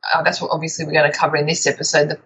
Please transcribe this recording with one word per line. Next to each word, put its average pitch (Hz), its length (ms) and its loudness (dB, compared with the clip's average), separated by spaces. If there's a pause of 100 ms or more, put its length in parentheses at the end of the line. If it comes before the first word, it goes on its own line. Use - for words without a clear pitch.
(140)
uh, 160 80 2
that's 170 200 0
what - 100 -4
obviously 160 340 -4
we're - 60 -8
gonna 151 200 4
cover 160 240 0
in 147 100 2
this 160 200 0
episode. 147 420 2
The, 156 180 -6